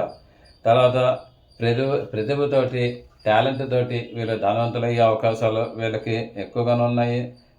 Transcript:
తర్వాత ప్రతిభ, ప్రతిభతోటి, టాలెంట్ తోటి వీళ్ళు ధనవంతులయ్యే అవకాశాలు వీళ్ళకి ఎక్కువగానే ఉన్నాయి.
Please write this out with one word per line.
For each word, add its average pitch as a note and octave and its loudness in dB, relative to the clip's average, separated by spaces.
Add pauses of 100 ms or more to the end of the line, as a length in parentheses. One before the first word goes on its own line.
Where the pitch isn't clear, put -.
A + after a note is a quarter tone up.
(640)
తర్వాత B2 4 (600)
ప్రతిభ, A#2+ 0 (220)
ప్రతిభతోటి, B2+ -2 (220)
టాలెంట్ B2+ 2
తోటి A#2+ 0 (160)
వీళ్ళు A2+ -2 (100)
ధనవంతులయ్యే A#2 0
అవకాశాలు A2+ 2 (140)
వీళ్ళకి A2 -2 (280)
ఎక్కువగానే A#2+ 0
ఉన్నాయి. A#2+ 0 (380)